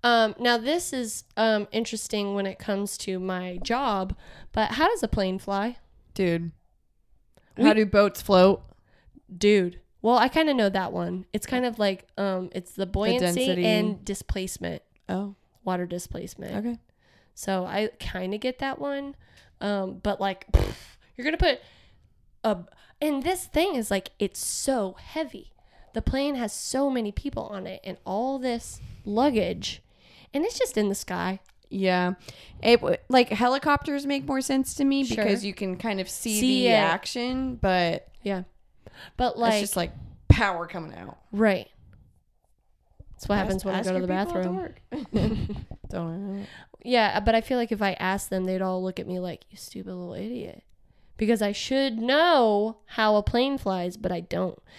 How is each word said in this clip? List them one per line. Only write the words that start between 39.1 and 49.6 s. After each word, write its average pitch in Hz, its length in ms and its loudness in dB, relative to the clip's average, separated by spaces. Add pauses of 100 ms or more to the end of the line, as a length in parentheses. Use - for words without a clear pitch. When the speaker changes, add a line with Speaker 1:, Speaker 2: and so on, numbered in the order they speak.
Speaker 1:
But, 247 160 0
Speaker 2:
it's 220 60 -8
Speaker 1:
like, 226 220 4
Speaker 2:
just, 202 160 -4
like, 170 160 -2 (360)
power 175 380 4
coming 165 300 -10
out. 87 220 -16 (120)
Speaker 1:
Right. 202 380 2 (1400)
That's - 160 -14
what 202 80 2
Speaker 2:
Ask, 190 80 0
Speaker 1:
happens 190 200 -4
when 190 100 -2
I 185 40 0
Speaker 2:
ask 220 100 -2
Speaker 1:
go 185 40 0
to 185 60 0
Speaker 2:
your 185 80 -2
Speaker 1:
the 180 60 -2
Speaker 2:
people 185 80 0
at 208 140 -4
Speaker 1:
bathroom. 185 220 -2
Speaker 2:
work. 226 1040 -4 (120)
<laughs> - 180 -16
Don't 185 520 -6
know. 202 60 -12 (380)
Speaker 1:
Yeah, 226 360 2
but 220 140 2
I 226 60 4
feel 247 180 -2
like 233 140 -2
if 214 100 -2
I 196 120 2
ask 190 340 -2
them, 185 160 -2
they'd 185 180 -2
all 185 200 -2
look 185 180 -4
at 202 60 -8
me 180 120 -6
like, 180 320 -8
"You 202 60 -20
stupid 190 380 -14